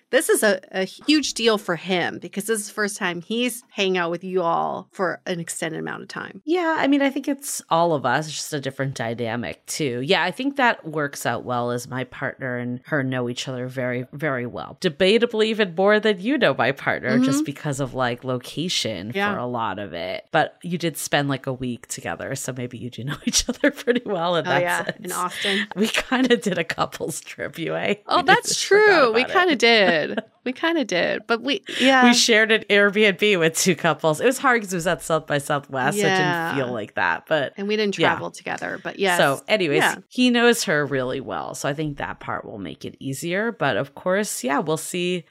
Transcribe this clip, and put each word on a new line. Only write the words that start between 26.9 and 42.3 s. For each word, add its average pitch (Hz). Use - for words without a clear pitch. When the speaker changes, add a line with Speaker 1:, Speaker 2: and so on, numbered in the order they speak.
Speaker 2:
trip, -
Yue. 160
Speaker 1:
Oh, 202
Speaker 2:
We 359
Speaker 1:
that's 403
Speaker 2:
just -
forgot 415
Speaker 1:
true. 311
We 233
Speaker 2:
about -
it. -
Speaker 1:
kinda 359
did. 196
We 247
kinda 320
did. 170
But 233
we, -
yeah. 262
Speaker 2:
We 247
shared 220
an 214
Airbnb 202
with 156
two 180
couples. 156
It -
was 254
hard 240
'cause 190
it 185
was 165
at 165
South 156
by 147
Southwest, 143
so 202
it 190
didn't 190
Speaker 1:
Yeah. 175
Speaker 2:
feel 123
like 107
that. 87
But 156
Speaker 1:
And 196
we 214
didn't 208
Speaker 2:
yeah. 156
Speaker 1:
travel 170
together, -
but -
yes. 185
Speaker 2:
So 143
anyways, 180
Speaker 1:
Yeah. 180
Speaker 2:
he 254
knows 240
her 151
really 131
well. 92
So -
I 143
think 147
that -
part -